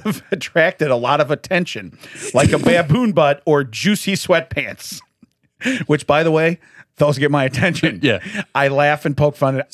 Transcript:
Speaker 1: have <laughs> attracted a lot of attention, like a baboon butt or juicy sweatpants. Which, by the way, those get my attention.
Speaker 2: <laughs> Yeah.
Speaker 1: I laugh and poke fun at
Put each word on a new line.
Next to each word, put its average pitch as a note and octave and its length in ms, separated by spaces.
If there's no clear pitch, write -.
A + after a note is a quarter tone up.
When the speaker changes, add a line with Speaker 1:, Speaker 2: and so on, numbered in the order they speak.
Speaker 1:
have G#3 220
<laughs> - 40
attracted E3 600
a B2 60
lot B2+ 260
of C#3 80
attention, D3 680
like - 180
a D#3 60
baboon F3 540
butt D3 340
or C#3+ 180
juicy F#3 480
sweatpants. D#3+ 880
Which, D3+ 200
by D3+ 160
the E3 80
way, D#3+ 280
those D3 220
get C#3+ 120
my C#3+ 140
attention. D#3+ 560
Speaker 2:
<laughs> - 20
Yeah. D3 160
Speaker 1:
I C#3 140
laugh D3 380
and C#3+ 100
poke D3 200
fun C3+ 240
at - 140